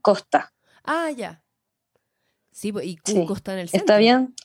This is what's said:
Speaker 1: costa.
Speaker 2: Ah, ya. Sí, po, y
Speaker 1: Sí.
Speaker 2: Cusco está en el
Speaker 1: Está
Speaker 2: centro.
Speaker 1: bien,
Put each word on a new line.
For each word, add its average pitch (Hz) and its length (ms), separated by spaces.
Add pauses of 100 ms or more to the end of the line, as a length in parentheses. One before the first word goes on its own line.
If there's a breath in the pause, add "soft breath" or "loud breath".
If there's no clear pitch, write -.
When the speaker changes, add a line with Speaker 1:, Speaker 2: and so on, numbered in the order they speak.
Speaker 1:
costa. - 500 (320)
Speaker 2:
Ah, 320 260
ya. 190 320 (1080)
Sí, 208 200
po, 202 80
y 165 240
Speaker 1:
Sí. 214 100
Speaker 2:
Cusco 185 200
está - 200
en 190 60
el 180 60
Speaker 1:
Está 185 120
Speaker 2:
centro. 262 200
Speaker 1:
bien, 247 360 (100)